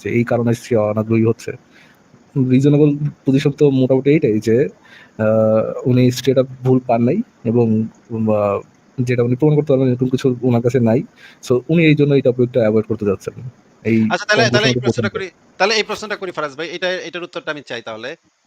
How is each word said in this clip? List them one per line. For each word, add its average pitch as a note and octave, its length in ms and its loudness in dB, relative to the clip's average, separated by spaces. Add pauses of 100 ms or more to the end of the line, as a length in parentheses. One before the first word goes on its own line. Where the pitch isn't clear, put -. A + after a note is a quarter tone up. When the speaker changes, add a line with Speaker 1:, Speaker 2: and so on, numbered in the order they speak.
Speaker 1:
যে G2+ 80 -8
এই A#2 140 0
কারণে A#2 300 0
সে - 220 -4
অনাগ্রহী G#2+ 480 0
হচ্ছে। - 260 -2 (1000)
রিজনেবল C#3+ 400 4 (320)
পজিশন C#3 280 0
তো C#3+ 200 2
মোটামুটি C3 400 2
এইটাই C#3 300 2
যে, A2+ 160 2 (640)
আহ, A2 440 2 (220)
উনি B2 260 4
স্ট্রেট B2+ 280 0
আপ C3 80 2 (160)
ভুল B2+ 240 2
পান A#2 160 2
নাই C#3 160 0 (260)
এবং, A#2 220 2 (680)
আহ, G2+ 260 0 (460)
যেটা A#2+ 180 0
উনি B2 140 0
প্রমাণ D3+ 200 2
করতে D3 160 0
পারবেন C3 160 2
এরকম B2+ 200 -2
কিছু B2+ 180 -2 (160)
ওনার A#2+ 200 0
কাছে B2 180 0
নাই। A#2 200 2 (420)
So - 100 -2 (160)
উনি E3 160 2
এই D3+ 100 6
জন্য D3 200 2
এই C3+ 80 2
টপিকটা B2 380 0
অ্যাভয়েড A2 260 2
করতে A2 200 -4
যাচ্ছেন। - 280 -4 (500)
এই A2 260 2
Speaker 2:
আচ্ছা, - 160 -2
তাহলে, G#3+ 160 2
তাহলে G#3+ 260 2
এই B2 60 0
Speaker 1:
কম্পিটিশনটা B2 60 -2
Speaker 2:
প্রশ্নটা D#3 280 -2
Speaker 1:
পছন্দ। G#2 220 -8
Speaker 2:
করি, - 280 -20
তাহলে G#3 160 0
এই G#3 80 0
প্রশ্নটা G#3 340 -8
করি F#3 160 -10
ফারাজ D3+ 240 -8
ভাই, D#3+ 120 -8
এটা, F3 220 -6
এটার E3+ 320 -8
উত্তরটা E3+ 280 -10
আমি D3 120 -10
চাই A#2 200 -12
তাহলে। A2+ 280 -12 (360)